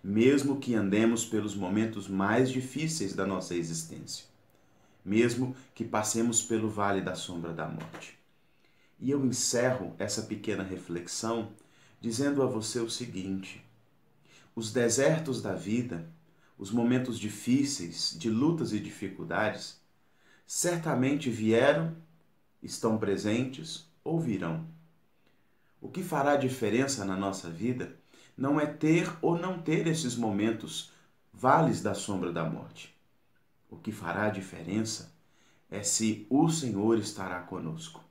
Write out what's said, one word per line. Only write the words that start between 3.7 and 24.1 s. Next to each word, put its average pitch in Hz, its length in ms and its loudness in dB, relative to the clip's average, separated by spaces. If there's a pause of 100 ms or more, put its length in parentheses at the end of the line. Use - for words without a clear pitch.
mesmo 120 480 4 (200)
que 110 100 -6
passemos 113 560 2
pelo 110 260 0
vale 101 360 0
da 92 120 -4
sombra 85 380 -8
da 80 160 -6
morte. - 500 -12 (800)
E 131 120 -2
eu 143 160 2
encerro 120 720 2
essa 104 240 -2
pequena 104 400 -4
reflexão 92 880 -4 (500)
dizendo 135 420 0
a 123 40 6
você 110 340 -2
o 113 80 -2
seguinte: 98 760 -6 (920)
os 110 160 -6
desertos 127 680 2
da 101 100 -4
vida, 90 580 -4 (460)
os 98 140 -10
momentos 120 480 2
difíceis, 107 1000 0
de 113 120 -2
lutas 131 420 2
e 104 80 0
dificuldades, 98 1000 -4 (680)
certamente 151 840 2
vieram, 120 680 4 (680)
estão 110 340 0
presentes 107 920 -2 (160)
ou 165 160 0